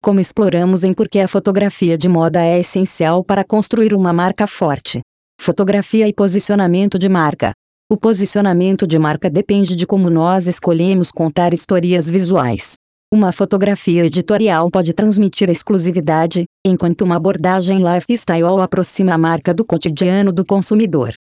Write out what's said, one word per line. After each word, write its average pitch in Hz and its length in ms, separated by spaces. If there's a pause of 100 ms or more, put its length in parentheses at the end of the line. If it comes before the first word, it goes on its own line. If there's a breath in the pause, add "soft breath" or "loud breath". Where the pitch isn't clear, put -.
como 196 200
exploramos 180 640
em 190 100
Por 214 160
que 202 100
a 190 80
Fotografia 190 720
de 175 100
Moda 165 340
é 170 180
Essencial 175 640
para 196 200
Construir 214 500
uma 180 200
Marca 180 340
Forte. - 540 (400)
Fotografia 202 640
e 208 60
posicionamento 196 840
de 185 120
marca. 170 420 (400)
O 208 60
posicionamento 196 920
de 160 100
marca 160 320
depende 190 460
de 175 100
como 190 240
nós 170 380
escolhemos 175 640
contar 170 420
histórias 175 560
visuais. 165 640 (380)
Uma 208 200
fotografia 190 760
editorial 175 640
pode 170 240
transmitir 208 560
exclusividade, 165 960 (200)
enquanto 180 360
uma 175 140
abordagem 185 640
lifestyle 180 800
aproxima 185 520
a 160 40
marca 165 360
do 220 120
cotidiano 185 640
do 175 140
consumidor. 185 760